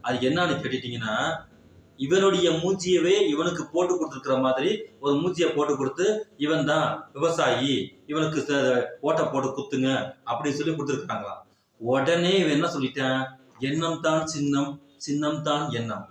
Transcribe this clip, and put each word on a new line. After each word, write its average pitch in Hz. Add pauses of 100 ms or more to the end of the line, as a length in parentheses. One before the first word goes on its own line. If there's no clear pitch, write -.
அது 123
என்னன்னு 151
கேட்டுட்டீங்கன்னா, 123 (600)
இவனுடைய 180
மூஞ்சியவே 180
இவனுக்கு 160
போட்டு 180
கொடுத்திருக்கிற 139
மாதிரி 135 (120)
ஒரு 143
மூஞ்சியை 160
போட்டு 143
கொடுத்து, 190 (100)
"இவன் 151
தான் -
விவசாயி, 135
இவனுக்கு 156
ச-, 127 (160)
ஓட்டை 160
போட்டு 131
குத்துங்க" 131 (140)
அப்படின்னு 131
சொல்லி 156
கொடுத்திருக்காங்களாம். 131 (360)
உடனே 170
இவன் 160
என்ன 160
சொல்லிட்டான், 131 (340)
"எண்ணம் 156
தான் 160
சின்னம், 143 (160)
சின்னம் 151
தான் 147
எண்ணம்" 113